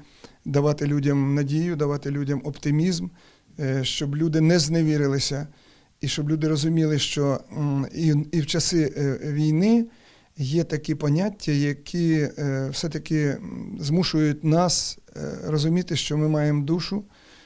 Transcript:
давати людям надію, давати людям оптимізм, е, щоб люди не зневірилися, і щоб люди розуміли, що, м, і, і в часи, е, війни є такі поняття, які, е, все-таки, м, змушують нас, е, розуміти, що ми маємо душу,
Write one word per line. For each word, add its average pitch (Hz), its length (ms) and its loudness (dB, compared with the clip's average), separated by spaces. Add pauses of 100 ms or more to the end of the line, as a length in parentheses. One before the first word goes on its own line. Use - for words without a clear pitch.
(460)
давати 147 420 0
людям 139 480 2
надію, 156 400 0
давати 143 360 -2
людям 143 340 -2
оптимізм, 160 600 0 (520)
е, 135 240 -2
щоб 143 320 -4
люди 160 260 2
не 165 180 6
зневірилися, 147 880 0 (540)
і 147 60 -2
щоб 147 220 -2
люди 156 180 0
розуміли, 156 520 2
що, 139 400 0 (180)
м, 139 380 0
і, 160 180 2 (180)
і 165 100 2
в 143 40 0
часи, 160 520 0
е, 139 220 -2 (120)
війни 165 540 4 (520)
є 151 260 0
такі 151 320 -4
поняття, 156 560 0
які, 147 840 0
е, 135 340 -2
все-таки, 151 540 -2
м, - 560 -6
змушують 151 600 2
нас, 160 560 2 (160)
е, - 220 -8 (100)
розуміти, 165 480 0
що - 220 -2
ми 151 120 2
маємо 147 340 2
душу, 180 400 -2 (420)